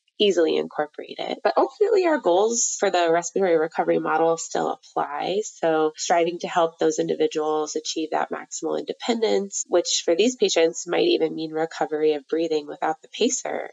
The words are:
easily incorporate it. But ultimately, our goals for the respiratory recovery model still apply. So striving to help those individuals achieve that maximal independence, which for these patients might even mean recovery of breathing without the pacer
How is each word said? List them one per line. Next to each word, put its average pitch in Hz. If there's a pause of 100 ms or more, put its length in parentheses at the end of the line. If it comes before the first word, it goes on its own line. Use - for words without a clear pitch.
(200)
easily 170
incorporate 151
it. -
But -
ultimately, 403
our 311
goals 214
for 202
the 175
respiratory 170
recovery 165
model 160
still 165
apply. 156
So 156
striving 170
to 185
help 165
those 160
individuals 156
achieve 156
that 151
maximal 156
independence, 202
which -
for 170
these 240
patients 170
might 170
even 160
mean 160
recovery 156
of 147
breathing 156
without 156
the -
pacer -